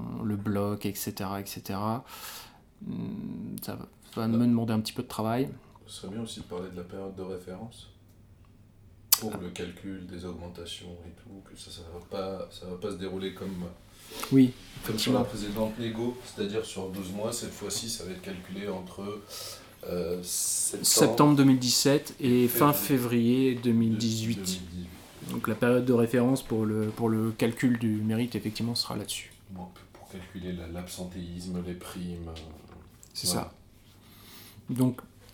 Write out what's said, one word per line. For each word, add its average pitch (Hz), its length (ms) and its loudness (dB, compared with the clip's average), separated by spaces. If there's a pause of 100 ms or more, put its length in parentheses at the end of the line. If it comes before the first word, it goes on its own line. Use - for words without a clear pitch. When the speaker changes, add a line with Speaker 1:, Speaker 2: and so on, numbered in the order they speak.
(240)
Speaker 1:
le 107 140 0
bloc, 101 480 0
et 101 100 -2
cetera, 101 460 -4
et 98 40 -8
cetera. 113 600 -4 (800)
Hmm, - 760 -8
ça - 140 -8
va, - 120 -12 (260)
ça 117 80 -4
va 110 80 0
Speaker 2:
Bah, 113 80 4
Speaker 1:
me 120 80 6
demander 117 260 4
un 110 80 4
petit 107 140 -2
peu 120 100 -4
de - 60 -16
travail. 113 400 0 (360)
Speaker 2:
ce - 160 -16
serait 95 120 -10
bien 117 80 -6
aussi 110 180 -8
de 95 60 -12
parler 92 240 -8
de 90 80 -12
la 90 60 -8
période 95 300 -10
de 92 100 -8
référence 92 680 -10 (1300)
pour 110 140 -4
Speaker 1:
Ah. 95 80 -6
Speaker 2:
le 90 80 -8
calcul 90 580 -10
des 90 160 -10
augmentations 87 720 -10 (100)
et 87 60 -16 (100)
tout, 98 280 -18
que 90 100 -18
ça, - 100 -16
ça 87 120 -14 (120)
va 87 60 -12 (100)
pas, 95 420 -6
ça - 160 -14
va 90 100 -6
pas 101 140 -4
se 92 40 -6
dérouler 95 380 -4
comme, 92 320 -6 (680)
Speaker 1:
Oui, 131 220 8 (320)
Speaker 2:
comme 110 120 -2
sur 127 140 2
la 123 100 4
Speaker 1:
effectivement. 107 460 -2
Speaker 2:
précédente 107 120 -6
négo, 117 440 -4
c'est-à-dire 107 400 -4
sur 95 260 -8
douze 92 220 -6
mois. 107 220 -4
Cette 92 200 -6
fois-ci, 101 360 -6
ça 87 160 -6
va 90 60 -6
être 90 100 -10
calculé 95 480 -8
entre, 98 500 -8 (680)
euh, 87 360 -2
septembre - 640 -2
Speaker 1:
Septembre - 480 8
deux 139 80 8
mille 131 160 8
dix-sept - 600 4
et 123 260 6
Speaker 2:
et - 20 8
Speaker 1:
fin 147 260 6
Speaker 2:
février 123 800 4
Speaker 1:
février 120 120 0
deux 123 80 4
mille 113 260 6
dix-huit. 113 400 2
Speaker 2:
deux 98 40 -4
mille 92 40 -4
dix-huit. 87 840 -8
Speaker 1:
Donc 120 160 -2
la 113 60 2
période 123 320 6
de 127 80 6
référence 120 480 6
pour 110 240 0
le, 107 220 2
pour 113 200 0
le 110 220 4
calcul 117 480 2
du 113 240 2
mérite, 113 320 2
effectivement, 110 400 -2
sera - 240 -2
là-dessus. - 340 -8 (200)
Speaker 2:
Bon, 90 160 -10 (260)
pour - 160 -20
calculer 90 440 -10
la, 85 160 -8
l'absentéisme, 90 1000 -8
les 87 80 -6
primes, 87 540 -8
euh, 80 100 -10 (720)
Speaker 1:
C'est - 140 -4
Speaker 2:
voilà. 123 160 0
Speaker 1:
ça. - 100 -14 (1200)
Donc 127 280 2 (320)